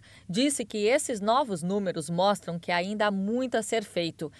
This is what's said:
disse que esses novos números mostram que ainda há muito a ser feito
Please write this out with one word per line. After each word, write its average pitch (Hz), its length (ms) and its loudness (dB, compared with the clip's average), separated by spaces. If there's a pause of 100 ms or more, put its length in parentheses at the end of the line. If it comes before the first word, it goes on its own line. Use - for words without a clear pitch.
(300)
disse 254 360 0
que 208 200 -4
esses 240 360 0
novos 214 420 0
números 180 460 -2
mostram 180 500 0
que 175 140 -4
ainda 202 340 0
há 208 40 4
muito 226 440 0
a 226 80 2
ser 226 200 0
feito 165 560 -4